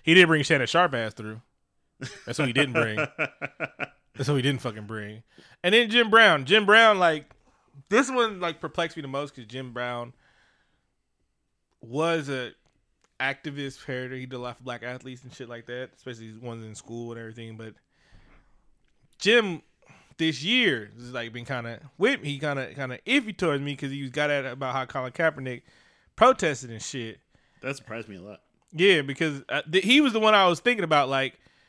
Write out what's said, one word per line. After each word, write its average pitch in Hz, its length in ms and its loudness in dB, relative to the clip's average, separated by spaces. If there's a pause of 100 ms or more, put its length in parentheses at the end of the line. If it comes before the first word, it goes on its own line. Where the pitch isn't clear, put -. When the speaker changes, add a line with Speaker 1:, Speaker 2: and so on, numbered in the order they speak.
Speaker 1:
He 156 100 4
didn't 180 140 10
bring 156 160 4
Shannon 139 240 2
Sharp 165 260 2
ass 113 200 -4
through. 110 280 -14 (840)
That's 120 140 -8
what 143 80 2
he 120 60 -2
didn't 135 200 0
bring. 113 240 -2
Speaker 2:
<laughs> 156 200 -4 (1000)
Speaker 1:
That's 127 120 -6
what 143 80 2
he 131 60 0
didn't 135 200 0
fucking 107 260 -10
bring. 107 360 -12 (400)
And 180 100 2
then 233 160 4
Jim 226 200 4
Brown. 196 340 6
Jim 196 220 4
Brown, 214 340 8
like, 160 320 0 (560)
this 247 240 2
one, 220 300 0
like, 170 180 -4
perplexed 165 380 -6
me 160 40 -10
the 139 60 -10
most 139 260 -8
'cause 120 120 -18
Jim 127 260 -12
Brown 120 400 -8 (1700)
was 147 480 -4
a 127 220 -8 (680)
activist 139 640 -8
character. 127 300 -8
He 131 100 -12
did 127 100 -14
a 123 40 -10
lot 123 180 -10
for 123 60 -20
black 120 200 -10
athletes 123 400 -12
and 127 100 -20
shit 120 160 -14
like 117 180 -14
that, 123 280 -10
especially 113 380 -14
ones 117 320 -12
in 110 100 -16
school 117 360 -12
and 117 80 -12
everything. 113 380 -14
But 110 160 -16 (1500)
Jim, 202 420 2 (560)
this 151 260 -2
year, 165 540 0
has, 120 160 -18
like, 120 200 -10
been 120 120 -12
kinda 117 340 -8 (180)
with 247 240 2
me, 143 180 -6
kinda, 139 340 -4
kinda 127 320 -10
iffy 220 300 0
towards 147 260 0
me 143 140 -6
'cause 135 160 -6
he 139 180 -8
got 147 200 0
at 143 160 0
about 127 280 -6
how 131 120 -4
Colin 127 260 -8
Kaepernick 139 500 -2 (540)
protested 170 560 2
and 110 100 -12
shit. 113 380 -10 (420)
Speaker 2:
That 139 140 -8
surprised 110 320 -12
me 101 100 -16
a 85 40 -18
lot. 98 200 -20 (320)
Speaker 1:
Yeah, 170 280 4
because, 139 480 -4
uh, 143 200 -2
th-, 185 140 2
he 254 180 6
was 262 120 4
the 220 60 0
one 214 140 4
I 196 140 8
was 170 120 2
thinking 233 240 0
about, 147 260 4
like, 135 300 -2 (300)